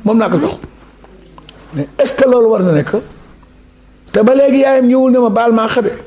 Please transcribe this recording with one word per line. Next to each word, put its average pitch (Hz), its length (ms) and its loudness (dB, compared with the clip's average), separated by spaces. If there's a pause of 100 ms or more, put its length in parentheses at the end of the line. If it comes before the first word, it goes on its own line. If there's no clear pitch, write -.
moom 220 160 2
laa 208 100 -2
ko 180 100 -2
jox. 349 160 -4 (1200)
Mais 139 120 -6 (120)
est-ce - 140 0
que 262 160 0
loolu 240 200 2
war 214 140 0
na 175 100 0
nekk? 147 220 -2 (1160)
Te 208 120 -2
ba 247 120 4
léegi 277 260 2
yaayam 269 260 2
ñëwul 262 240 2
ne 247 80 2
ma 240 100 0
baal 226 240 0
maa 220 140 0
xade. 214 240 -4 (160)